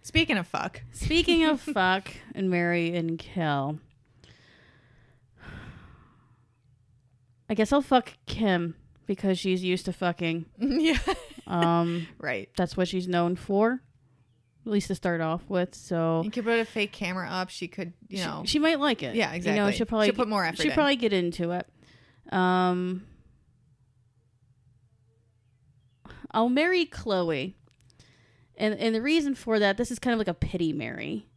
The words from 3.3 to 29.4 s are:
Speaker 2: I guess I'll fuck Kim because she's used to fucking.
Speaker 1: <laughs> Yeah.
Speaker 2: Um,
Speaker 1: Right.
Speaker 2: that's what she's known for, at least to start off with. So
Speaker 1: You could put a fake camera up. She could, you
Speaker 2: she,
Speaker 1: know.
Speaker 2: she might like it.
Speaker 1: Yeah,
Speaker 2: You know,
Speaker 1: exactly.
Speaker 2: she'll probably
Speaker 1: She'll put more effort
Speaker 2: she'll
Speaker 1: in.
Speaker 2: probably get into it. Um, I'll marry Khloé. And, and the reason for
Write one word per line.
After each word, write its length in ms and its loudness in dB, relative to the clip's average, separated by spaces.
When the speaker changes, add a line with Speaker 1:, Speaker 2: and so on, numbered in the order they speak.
Speaker 2:
I 60 0
guess 180 2
I'll 100 6
fuck 320 2
Kim 480 0
because 320 0
she's 260 0
used 220 0
to 60 -4
fucking. 580 -2
Speaker 1:
<laughs> 80 -20
Yeah. 400 2
Speaker 2:
Um, 600 2
Speaker 1:
Right. 380 -6
Speaker 2:
that's 200 -2
what 120 2
she's 200 -4
known 280 2
for, 460 0
at 80 -6
least 160 2
to 60 -2
start 260 -2
off 280 -2
with. 260 -2
So 500 0
Speaker 1:
You 60 -6
could 140 -6
put 160 2
a 40 0
fake 280 -4
camera 360 -6
up. 220 -4
She 180 -10
could, 240 -10
you 100 -10
Speaker 2:
she, 60 -4
Speaker 1:
know. 220 -8
Speaker 2:
she 140 0
might 180 2
like 240 0
it. 140 -6
Speaker 1:
Yeah, 180 0
Speaker 2:
You 80 -4
know, 80 0
Speaker 1:
exactly. 60 2
Speaker 2:
she'll 140 -2
probably 220 2
Speaker 1:
She'll 60 2
put 140 0
more 160 2
effort 180 -2
Speaker 2:
she'll 80 2
Speaker 1:
in. 40 -2
Speaker 2:
probably 220 4
get 160 0
into 400 0
it. 140 -4
Um, 720 2
I'll 180 2
marry 380 2
Khloé. 680 -2
And, 180 0
and 200 0
the 80 0
reason 320 2
for 240 0